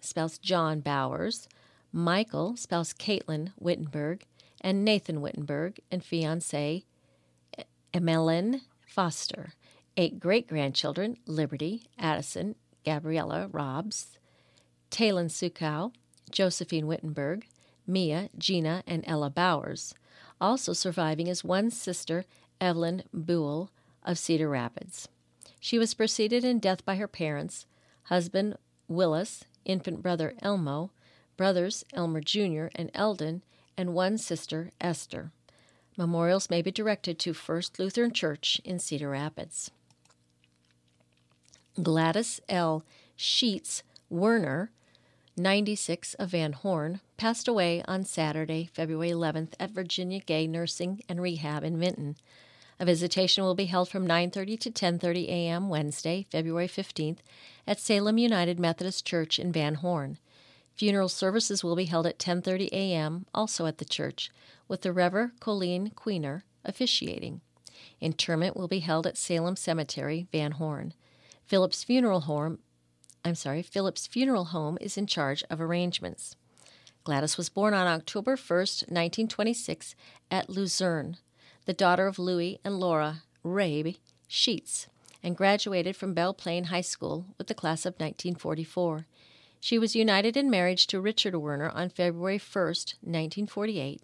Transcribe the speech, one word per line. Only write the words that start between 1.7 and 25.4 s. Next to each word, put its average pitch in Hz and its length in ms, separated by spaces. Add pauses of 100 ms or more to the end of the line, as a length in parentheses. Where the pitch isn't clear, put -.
Michael, 175 640
spouse 170 340
Caitlin 180 640
Wittenberg, 160 680 (340)
and 196 240
Nathan 196 380
Wittenberg, 147 580 (100)
and 180 120
fiancée 160 840 (1120)
Emelyn 170 680 (240)
Foster. - 680 (420)
Eight 175 240
great-grandchildren, 160 1080
Liberty, 156 580 (140)
Addison, 180 580 (280)
Gabriella 160 680
Robbs, 151 680 (720)
Talon 190 380
Sukow, 165 680 (360)
Josephine 175 560
Wittenberg, 156 600 (400)
Mia, 180 500
Gina, 170 480
and 165 220
Ella 151 220
Bowers. 170 640 (480)
Also 208 320
surviving 165 540
is 180 180
one 196 260
sister, 180 540 (340)
Evelyn 170 440 (100)
Buell 160 580 (320)
of 175 140
Cedar 160 320
Rapids. - 580 (520)